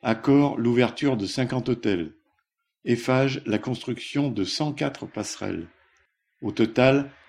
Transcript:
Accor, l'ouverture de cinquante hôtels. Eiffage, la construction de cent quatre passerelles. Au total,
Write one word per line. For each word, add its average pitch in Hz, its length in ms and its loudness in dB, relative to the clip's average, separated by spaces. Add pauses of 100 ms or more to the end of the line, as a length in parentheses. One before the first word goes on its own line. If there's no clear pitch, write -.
Accor, 139 560 4
l'ouverture 120 600 2
de 101 80 -2
cinquante 123 420 -4
hôtels. 101 460 -2 (720)
Eiffage, 131 600 2
la 107 120 0
construction - 720 -4
de 104 140 -2
cent 151 260 -4
quatre 143 340 -6
passerelles. 95 640 -8 (720)
Au 104 120 -4
total, 131 580 4 (180)